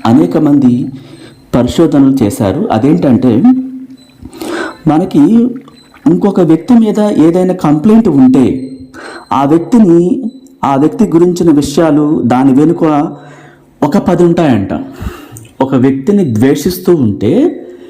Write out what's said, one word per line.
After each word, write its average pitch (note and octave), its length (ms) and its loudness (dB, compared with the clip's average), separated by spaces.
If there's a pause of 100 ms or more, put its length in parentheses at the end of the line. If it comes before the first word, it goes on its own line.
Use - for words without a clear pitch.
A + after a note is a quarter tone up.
అనేక D#3 300 2
మంది C#3 500 0 (680)
పరిశోధనలు C3+ 680 2
చేశారు. G#2 500 -2
అదేంటంటే, C3 680 0 (1400)
మనకి D#3+ 340 0 (840)
ఇంకొక F#3+ 340 0
వ్యక్తి E3 340 2
మీద G#3+ 260 2
ఏదైనా F3+ 540 0
కంప్లైంట్ F3+ 540 2
ఉంటే C3 680 2 (560)
ఆ C3+ 120 0
వ్యక్తిని, E3+ 840 2 (340)
ఆ C#3 120 0
వ్యక్తి D3+ 280 0
గురించిన E3+ 460 2
విషయాలు D3+ 760 0
దాని B2+ 260 0
వెనుక D#3 600 0 (680)
ఒక C#4 160 0
పది F3 260 0
ఉంటాయంట. D#3 440 0 (920)
ఒక C4+ 140 -2
వ్యక్తిని C3+ 600 0
ద్వేషిస్తూ C#3+ 600 0
ఉంటే B2+ 720 -2 (260)